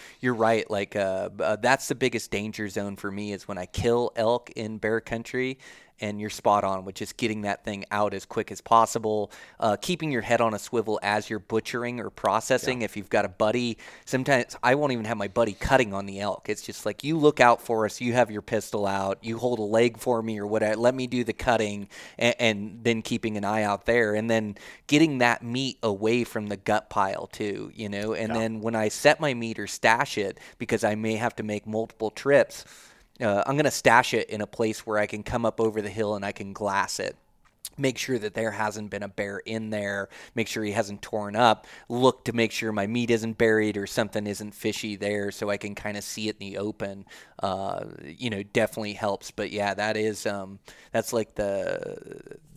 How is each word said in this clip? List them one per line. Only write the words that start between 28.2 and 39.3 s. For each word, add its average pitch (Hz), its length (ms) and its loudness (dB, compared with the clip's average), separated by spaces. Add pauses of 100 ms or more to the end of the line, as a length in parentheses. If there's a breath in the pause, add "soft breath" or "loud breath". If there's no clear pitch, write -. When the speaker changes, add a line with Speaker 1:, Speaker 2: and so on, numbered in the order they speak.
Speaker 2:
Yeah. 113 80 0
Speaker 1:
then 113 200 -2
when 113 140 -2
I 110 140 2
set - 320 4
my 147 120 0
meat 113 280 -6
or 101 80 -6
stash 117 500 4
it, 98 220 -4 (180 loud breath)
because 113 240 0
I 107 140 2
may 110 180 -2
have 113 220 -2
to 110 80 -6
make 104 240 -6
multiple 107 420 -4
trips, - 540 2 (560 loud breath)
uh, 101 260 2
I'm 139 100 0
gonna 147 140 4
stash 123 420 6
it 113 160 0
in 107 120 -6
a 104 60 -4
place - 380 -4
where 107 140 0
I 104 80 2
can 107 160 -8
come 117 240 -2
up 110 140 -2
over 110 200 0
the 104 80 -6
hill 104 280 -2
and 98 80 -6
I 104 80 -4
can 98 200 -12
glass 98 460 0
it. 98 180 -6 (640)
Make 135 180 0
sure 127 220 -2
that 104 160 -6
there 113 160 -2
hasn't 104 400 -4
been 101 140 -6
a 101 40 -8
bear 98 300 -6